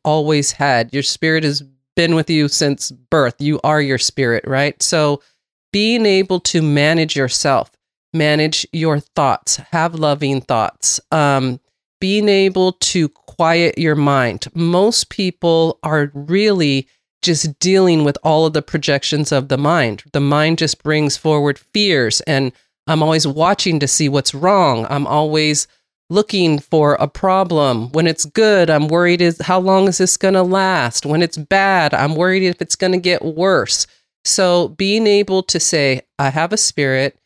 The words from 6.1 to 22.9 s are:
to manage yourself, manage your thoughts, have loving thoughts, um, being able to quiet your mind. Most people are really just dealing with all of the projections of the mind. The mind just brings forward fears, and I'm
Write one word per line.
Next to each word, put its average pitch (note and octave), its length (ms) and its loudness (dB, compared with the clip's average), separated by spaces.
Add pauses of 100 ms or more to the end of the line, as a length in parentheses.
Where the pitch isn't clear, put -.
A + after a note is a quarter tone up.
to - 200 -2
manage D#3 540 0
yourself, C3+ 560 -2 (420)
manage D3+ 600 0
your D#3 260 -2
thoughts, - 560 -2 (160)
have E3+ 240 -2
loving C#3+ 460 -2
thoughts, - 580 -4 (140)
um, C3+ 480 0 (400)
being G#3 260 0
able F#3+ 460 2
to - 340 -2
quiet E3 680 0
your D#3 180 0
mind. C3+ 580 0
Most F3 560 0
people E3 760 0
are D3+ 300 -2
really D#3 760 0 (320)
just D#3+ 380 -2
dealing F#3 440 2
with C#3+ 200 0
all D#3+ 240 2
of D#3 60 -2
the D3+ 100 -2
projections D3 680 -2
of C#3 160 -2
the C3+ 100 -2
mind. C#3+ 540 -2
The - 80 -2
mind D3+ 380 0
just D#3+ 260 -4
brings D3+ 320 -2
forward D3 440 0 (140)
fears, D#3 480 0
and C3+ 300 -2 (360)
I'm D#3 160 2